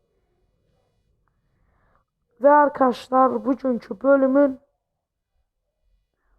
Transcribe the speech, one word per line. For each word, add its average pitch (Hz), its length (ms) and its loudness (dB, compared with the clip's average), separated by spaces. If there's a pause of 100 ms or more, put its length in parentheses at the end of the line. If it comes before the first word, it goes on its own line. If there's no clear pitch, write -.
(2500)
Ve 269 80 4
arkadaşlar 262 960 0
bugünkü 247 560 -6
bölümün 269 580 0 (1800)